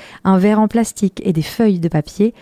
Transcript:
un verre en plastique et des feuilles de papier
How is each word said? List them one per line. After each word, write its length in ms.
un 140
verre 240
en 80
plastique 560
et 80
des 80
feuilles 400
de 80
papier 520